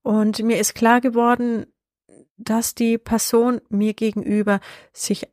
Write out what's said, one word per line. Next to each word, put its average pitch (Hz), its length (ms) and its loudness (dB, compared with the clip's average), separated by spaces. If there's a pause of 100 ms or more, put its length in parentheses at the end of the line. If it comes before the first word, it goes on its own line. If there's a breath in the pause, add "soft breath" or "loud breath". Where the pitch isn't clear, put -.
Und 214 420 0
mir 226 160 2
ist 208 160 -2
klar 233 280 4
geworden, 240 640 0 (720)
dass 220 360 -4
die 226 220 0
Person 233 720 0
mir 214 240 0
gegenüber 208 680 -2 (320 loud breath)
sich - 400 -6